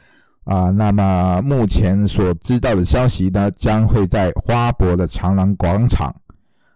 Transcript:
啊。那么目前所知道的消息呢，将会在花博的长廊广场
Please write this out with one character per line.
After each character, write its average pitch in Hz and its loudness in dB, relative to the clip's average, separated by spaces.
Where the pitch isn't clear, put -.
啊。 92 0
那 104 2
么 92 2
目 135 0
前 98 2
所 92 0
知 120 -2
道 117 -2
的 95 0
消 127 2
息 95 0
呢， 101 0
将 110 0
会 107 2
在 92 0
花 120 -2
博 90 0
的 90 -2
长 92 -2
廊 95 0
广 98 0
场 - -2